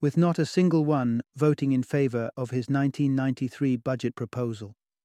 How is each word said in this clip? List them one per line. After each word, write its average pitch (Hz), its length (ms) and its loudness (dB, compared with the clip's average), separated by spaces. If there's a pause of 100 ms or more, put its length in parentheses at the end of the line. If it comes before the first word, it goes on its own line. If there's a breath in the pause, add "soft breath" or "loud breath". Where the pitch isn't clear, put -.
with 147 160 0
not 170 220 4
a 156 60 2
single 165 400 2
one 123 360 0 (140)
voting 143 360 2
in 127 120 2
favor 120 540 0
of 127 140 -6
his 123 180 -4
nineteen 139 460 0
ninety-three 131 600 -2
budget 120 400 -4
proposal. 110 600 -8 (300)